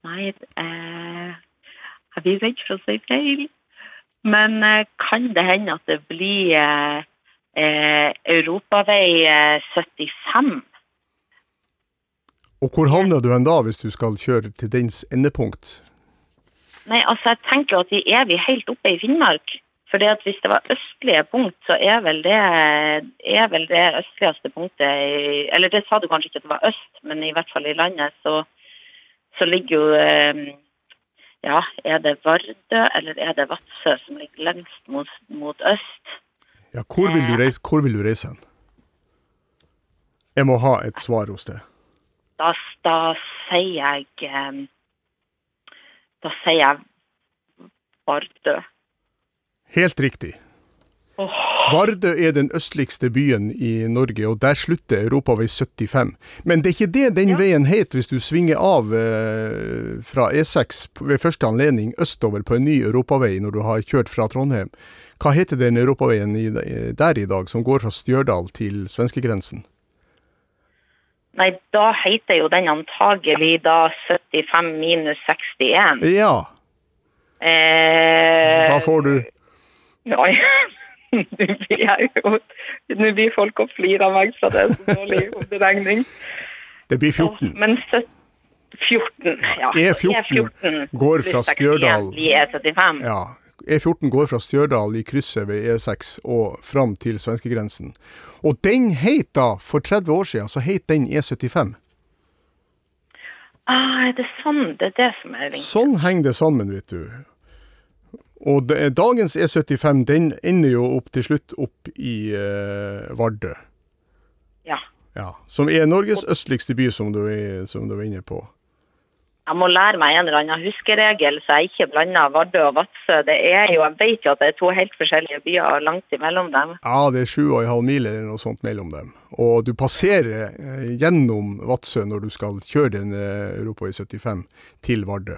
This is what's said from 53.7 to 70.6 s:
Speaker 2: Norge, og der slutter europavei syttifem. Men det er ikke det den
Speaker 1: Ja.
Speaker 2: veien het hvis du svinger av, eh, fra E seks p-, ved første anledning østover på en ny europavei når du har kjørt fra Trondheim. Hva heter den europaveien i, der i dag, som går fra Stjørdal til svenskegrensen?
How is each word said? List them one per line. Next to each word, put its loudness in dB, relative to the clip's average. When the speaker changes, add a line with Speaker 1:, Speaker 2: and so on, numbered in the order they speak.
Speaker 2:
Norge, 0
og -2
der 4
slutter -2
europavei 0
syttifem. -4
Men 4
det 2
er -2
ikke 0
det 2
den 4
Speaker 1:
Ja. 4
Speaker 2:
veien 4
het 2
hvis -2
du -4
svinger 2
av, 2
eh, -4
fra 0
E 2
seks -4
p-, -16
ved 0
første -2
anledning 0
østover -2
på -2
en 0
ny 2
europavei 0
når -6
du -4
har -2
kjørt 0
fra -2
Trondheim. -2
Hva 2
heter 2
den 2
europaveien 2
i, -2
der 2
i -2
dag, -4
som -4
går 2
fra -4
Stjørdal 0
til -6
svenskegrensen? -4